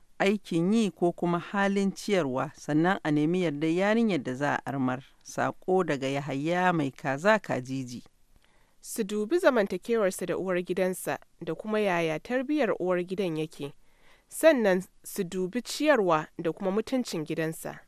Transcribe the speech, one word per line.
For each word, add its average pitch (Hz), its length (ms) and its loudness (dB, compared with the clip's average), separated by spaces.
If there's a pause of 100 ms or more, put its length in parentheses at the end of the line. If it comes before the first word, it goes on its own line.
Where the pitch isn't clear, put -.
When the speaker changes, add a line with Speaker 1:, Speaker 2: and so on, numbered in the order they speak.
(200)
Speaker 1:
aikin 185 520 2
yi 220 180 2
ko 175 220 0
kuma 175 280 0
halin 196 520 0
ciyarwa, 139 640 -2
sannan 165 500 2
a 156 60 0
nemi 156 320 2
yardar 156 280 0
yarinyar 196 520 2
da 127 120 -6
za 139 200 -2
a - 60 -4 (120)
armar. 135 300 -2 (220)
Saƙo 180 600 -2
daga 139 240 -2
Yahaya 143 640 0
Mai 147 200 0
Kaza 165 480 2
Kajiji. 127 640 -6 (760)
Speaker 2:
Su - 240 -8
dubi 214 340 -2
zamantakewarsa 220 880 2
da 175 120 -2
uwar 180 240 -2
gidansa 180 560 -2 (240)
da 170 120 -6
kuma 214 260 -2
yaya 170 400 0
tarbiyyar 262 580 0
uwar 180 260 0
gidan 180 320 -4
yake. 156 360 -6 (560)
Sannan 214 560 4 (180)
su - 220 -6
dubi 185 380 -4
ciyarwa 196 680 2 (100)
da 160 140 -2
kuma 190 180 -4
mutuncin 196 540 -2
gidansa. 156 640 -6